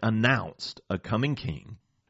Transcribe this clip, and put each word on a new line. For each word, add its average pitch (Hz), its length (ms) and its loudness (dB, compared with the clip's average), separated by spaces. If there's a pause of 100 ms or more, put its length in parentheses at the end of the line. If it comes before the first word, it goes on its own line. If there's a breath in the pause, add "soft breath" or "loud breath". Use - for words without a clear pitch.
announced 110 840 2
a 95 120 0
coming 135 340 0
king - 440 -8 (320)